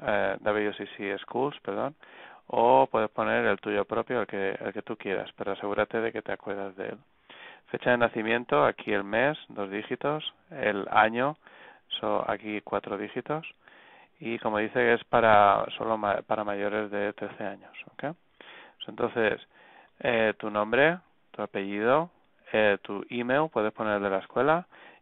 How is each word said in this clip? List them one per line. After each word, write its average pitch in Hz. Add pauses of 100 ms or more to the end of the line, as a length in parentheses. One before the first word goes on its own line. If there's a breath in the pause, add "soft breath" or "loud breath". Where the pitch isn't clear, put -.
eh, 101
W 104
C 101 (120)
C 98
Schools, 139
perdón. 110 (520 loud breath)
O 127
puedes 110
poner 113
el 101
tuyo 104
propio, 117
el 101
que, 98
el 101
que 107
tú 110
quieras, 101
pero 101
asegúrate 104
de 113
que 110
te 101
acuerdas 98
de 98
él. 110 (720 loud breath)
Fecha -
de 123
nacimiento, 120
aquí -
el 101
mes, 120 (100)
dos 101
dígitos, 131 (160)
el 107
año, 117 (500 loud breath)
so, -
aquí 107
cuatro 101
dígitos. 127 (720 loud breath)
Y 117
como 107
dice, 117
es 113
para, 107 (140)
solo 110
ma-, 104
para 107
mayores 104
de 101
trece -
años, 98 (220)
¿ok? 143 (640 loud breath)
So, -
entonces, 110 (600 loud breath)
eh, 113
tu 107
nombre, 120 (340)
tu -
apellido, 104 (420)
eh, 107
tu 101
email, 127
puedes 107
poner 107
el 101
de 101
la 95
escuela, 151 (360 loud breath)